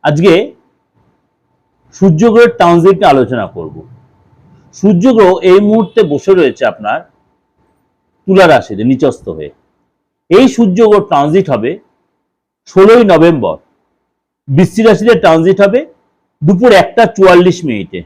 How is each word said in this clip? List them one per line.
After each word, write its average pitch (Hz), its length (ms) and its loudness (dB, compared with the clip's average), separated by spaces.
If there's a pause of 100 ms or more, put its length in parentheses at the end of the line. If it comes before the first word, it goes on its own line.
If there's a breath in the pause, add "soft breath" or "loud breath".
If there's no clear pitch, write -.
আজকে 160 280 0 (1600)
সূর্যগ্রহের 220 640 2
ট্রানজিট 175 400 2
নিয়ে 185 160 0
আলোচনা 120 320 -4
করব। 80 300 -16 (1000)
সূর্যগ্রহ 208 520 2 (200)
এই 190 100 4
মুহূর্তে 214 400 -2 (120)
বসে 147 220 -2
রয়েছে 147 280 -2 (100)
আপনার 110 260 -8 (1300)
তুলা 190 200 2
রাশিতে 113 380 -2
নিচস্থ 131 440 -4
হয়ে। 76 220 -14 (800)
এই 233 180 2
সূর্যগ্রহ 208 520 0 (100)
ট্রানজিট 156 400 -2
হবে 117 200 -4 (960)
ষোলোই 220 360 4
নভেম্বর, 156 520 0 (920)
বৃশ্চিক 180 380 -2
রাশিতে 220 360 2
ট্রানজিট 175 380 0
হবে 202 200 0 (600)
দুপুর 190 280 2 (120)
একটা - 200 -2 (140)
চুয়াল্লিশ 180 480 2
মিনিটে। 98 420 -10